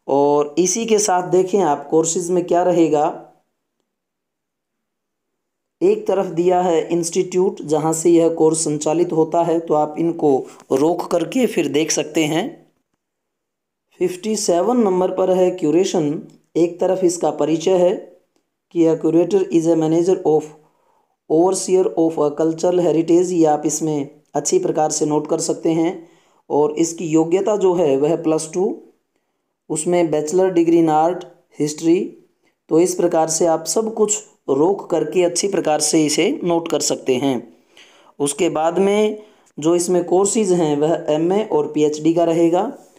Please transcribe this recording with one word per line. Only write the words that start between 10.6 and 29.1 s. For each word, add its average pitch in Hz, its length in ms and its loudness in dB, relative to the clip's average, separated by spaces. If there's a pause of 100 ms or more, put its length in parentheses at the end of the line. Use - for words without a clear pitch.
रोक 151 380 0
करके 175 360 0
फिर 165 220 -2
देख 165 220 0
सकते 160 340 -2
हैं। 156 200 -2 (1600)
फिफ्टी 185 360 -4
सेवन 196 400 0
नंबर 185 340 2
पर 185 200 0
है 185 200 2
क्यूरेशन, 165 680 0 (360)
एक 170 240 0
तरफ 185 240 0
इसका 165 260 0
परिचय 160 460 0
है 180 180 4 (800)
कि 165 100 4
a 160 120 4
curator 170 440 2 (120)
is 165 140 2
a 165 100 4
manager 170 400 2 (100)
of 151 180 2 (880)
overseer 185 540 2 (140)
of 165 200 0
a 147 180 0
cultural 165 440 0
heritage, 170 500 2
ये 165 140 2
आप 151 220 2
इसमें 151 440 -4 (240)
अच्छी 147 240 0
प्रकार 156 320 0
से 156 160 -2
नोट 151 200 -2
कर 165 140 -2
सकते 165 300 -4
हैं। 165 220 0 (580)
और 147 280 0
इसकी 165 280 -4
योग्यता 165 500 0
जो 185 180 2
है 151 220 2
वह 151 200 0
प्लस 160 380 -2
टू, 180 120 -2 (1040)